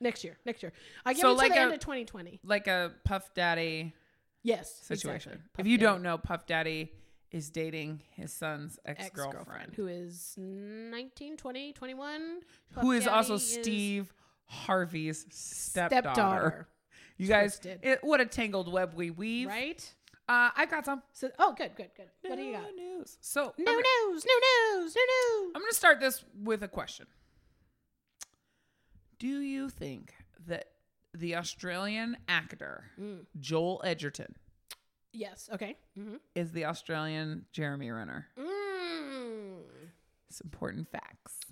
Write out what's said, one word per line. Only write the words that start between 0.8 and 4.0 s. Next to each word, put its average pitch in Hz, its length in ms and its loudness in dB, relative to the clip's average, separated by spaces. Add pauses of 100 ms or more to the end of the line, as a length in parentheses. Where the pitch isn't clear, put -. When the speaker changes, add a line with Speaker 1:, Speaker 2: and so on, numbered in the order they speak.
Speaker 1:
I 254 80 2
give 277 80 0
Speaker 2:
So 262 120 10
Speaker 1:
him 254 40 6
till 262 80 8
Speaker 2:
like 269 80 8
Speaker 1:
the 330 60 8
Speaker 2:
a, 269 40 10
Speaker 1:
end 240 120 6
of 277 60 -6
twenty 262 260 -4
twenty. 175 360 -14
Speaker 2:
like 202 240 2
a 180 260 2 (120)
Puff 190 300 -2
Daddy 165 580 0 (500)